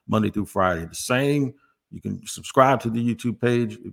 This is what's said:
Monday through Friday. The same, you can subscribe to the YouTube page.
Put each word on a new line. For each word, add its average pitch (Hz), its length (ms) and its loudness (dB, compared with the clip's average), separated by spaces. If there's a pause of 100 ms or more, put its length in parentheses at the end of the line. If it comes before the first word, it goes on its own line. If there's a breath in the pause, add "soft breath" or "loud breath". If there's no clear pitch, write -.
Monday 107 220 2
through 104 160 -4
Friday. 90 400 0
The 82 80 -16
same, 139 600 0 (360 soft breath)
you - 100 -16
can 98 260 -10
subscribe 131 540 2
to 120 100 -2
the 117 240 0
YouTube 113 260 -4
page. 120 380 0 (140)